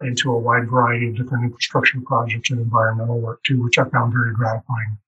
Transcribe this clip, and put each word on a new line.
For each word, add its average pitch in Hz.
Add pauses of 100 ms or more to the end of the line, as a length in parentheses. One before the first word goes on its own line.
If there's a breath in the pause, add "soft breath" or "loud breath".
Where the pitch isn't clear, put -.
into 127
a 117
wide 117
variety 120
of 107
different 123
infrastructure -
projects 113
and 120
environmental 113
work 113
too, 127
which 120
I 127
found 117
very 117
gratifying 110 (220)